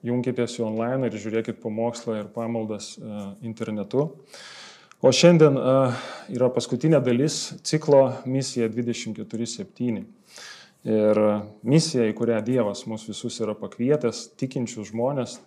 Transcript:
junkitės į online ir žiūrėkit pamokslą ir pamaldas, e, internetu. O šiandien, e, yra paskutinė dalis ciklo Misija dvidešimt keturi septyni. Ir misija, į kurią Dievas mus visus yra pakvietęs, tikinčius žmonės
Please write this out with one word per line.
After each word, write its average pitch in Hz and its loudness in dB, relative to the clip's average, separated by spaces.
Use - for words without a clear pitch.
junkitės 120 -2
į 113 -2
online 120 -2
ir 110 -4
žiūrėkit 110 -4
pamokslą 113 -4
ir 104 -8
pamaldas, 113 -6
e, 104 -10
internetu. 110 -4
O 135 6
šiandien, 156 8
e, 131 4
yra 123 4
paskutinė 143 2
dalis 127 0
ciklo 139 4
Misija 127 -2
dvidešimt 117 -4
keturi 113 -8
septyni. - -6
Ir 107 4
misija, 131 4
į 104 -2
kurią 117 0
Dievas 110 -2
mus 110 -8
visus 113 -8
yra 110 -2
pakvietęs, 120 -2
tikinčius 120 -6
žmonės 120 -2